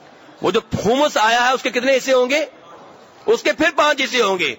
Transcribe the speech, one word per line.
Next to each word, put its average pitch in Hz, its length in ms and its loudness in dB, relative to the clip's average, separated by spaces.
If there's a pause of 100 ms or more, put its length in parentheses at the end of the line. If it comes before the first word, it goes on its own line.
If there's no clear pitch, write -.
(420)
وہ 180 80 0
جو 208 100 0 (240)
خمس 262 320 2
آیا 233 320 2
ہے 262 40 2
اس 247 100 -2
کے 254 80 -4
کتنے 254 260 0
حصے 254 160 0
ہوں 247 180 2
گے؟ 294 140 0 (840)
اس - 160 2
کے 302 100 0
پھر 330 240 0
پانچ 294 240 2
حصے 240 220 -2
ہوں 196 160 0
گے۔ 143 200 -4